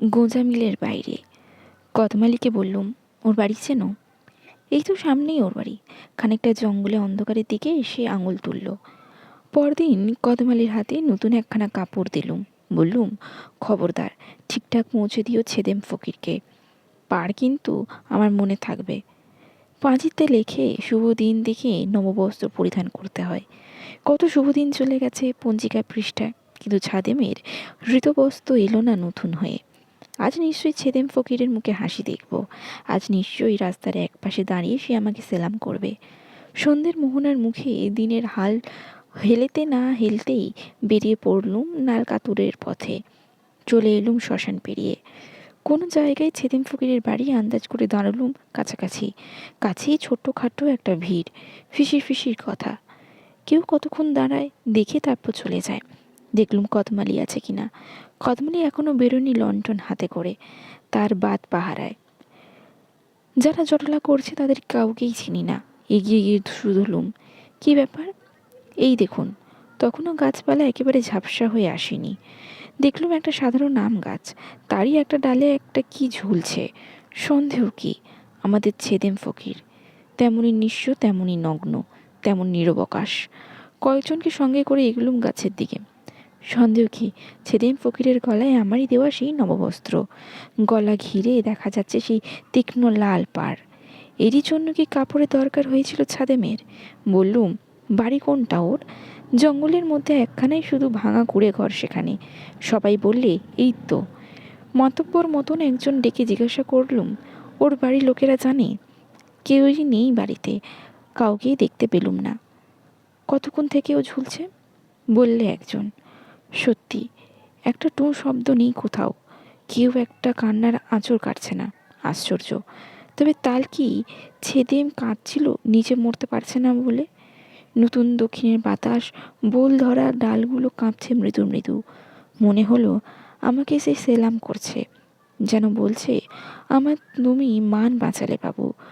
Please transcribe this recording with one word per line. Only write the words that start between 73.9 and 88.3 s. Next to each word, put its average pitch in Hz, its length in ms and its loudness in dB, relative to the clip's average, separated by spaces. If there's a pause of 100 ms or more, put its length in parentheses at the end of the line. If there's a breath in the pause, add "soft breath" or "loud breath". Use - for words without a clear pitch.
গাছ, - 340 -12 (340 loud breath)
তারই 220 280 2
একটা 294 220 0
ডালে 269 360 2
একটা - 360 -4
কি 262 180 -4
ঝুলছে। - 640 -4 (420 loud breath)
সন্দেহ 277 640 0
কি? - 180 -6 (480 soft breath)
আমাদের 208 360 2
ছেদেম 196 360 0
ফকির। - 420 -10 (640 soft breath)
তেমনি 233 340 4
নিঃস্ব, 220 480 0
তেমনি 185 360 0
নগ্ন, 160 460 -4 (400 soft breath)
তেমন 185 240 0
নিরবকাশ। 175 800 0 (520 loud breath)
কয়েকজনকে 277 500 0
সঙ্গে 277 320 0
করে 277 260 2
এগলুম 240 320 0
গাছের - 360 -4
দিকে। - 200 -6 (640 loud breath)
সন্দেহ 233 500 4
কি? 226 180 -6 (340 loud breath)
ছেদেম 240 380 2
ফকিরের 247 440 0
গলায় 247 280 2